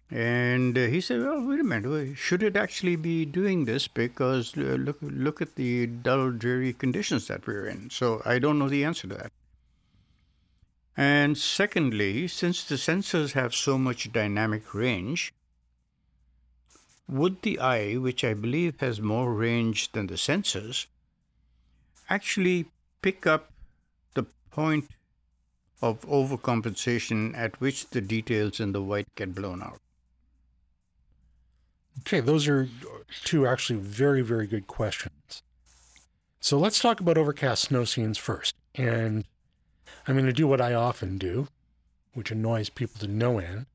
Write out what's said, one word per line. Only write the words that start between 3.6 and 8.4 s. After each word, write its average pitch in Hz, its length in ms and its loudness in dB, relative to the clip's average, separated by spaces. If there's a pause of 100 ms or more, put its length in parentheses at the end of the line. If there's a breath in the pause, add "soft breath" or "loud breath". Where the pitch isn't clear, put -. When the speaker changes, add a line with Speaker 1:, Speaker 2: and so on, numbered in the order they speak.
Speaker 1:
this? 113 240 -2
Because, 123 680 0
uh, 131 220 0
look, 135 220 -4
look 139 400 -2
at - 140 -6
the 123 320 0
dull, 123 440 0
dreary 123 400 0
conditions 135 560 -2
that 95 180 -6
we're 101 200 -6
in." 104 240 -10
So 117 340 0
I 123 160 2
don't 147 200 4